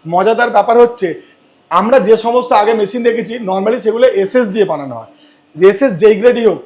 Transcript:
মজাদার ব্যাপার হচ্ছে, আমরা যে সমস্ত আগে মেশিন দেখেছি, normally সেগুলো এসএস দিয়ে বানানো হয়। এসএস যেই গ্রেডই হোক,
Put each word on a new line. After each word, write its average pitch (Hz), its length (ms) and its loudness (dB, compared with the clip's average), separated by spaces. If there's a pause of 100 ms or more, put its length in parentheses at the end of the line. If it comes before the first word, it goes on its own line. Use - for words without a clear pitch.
মজাদার 214 420 0
ব্যাপার 214 280 2
হচ্ছে, 214 440 0 (480)
আমরা 214 280 2
যে 214 180 2
সমস্ত 233 360 -2
আগে 214 220 2
মেশিন 220 280 -4
দেখেছি, 233 360 -4
normally 202 400 -4
সেগুলো 220 280 0
এসএস 220 400 0
দিয়ে 196 180 -2
বানানো 143 300 -6
হয়। 113 160 -16 (600)
এসএস 220 220 0
যেই 208 220 2
গ্রেডই 233 320 2
হোক, 170 200 -2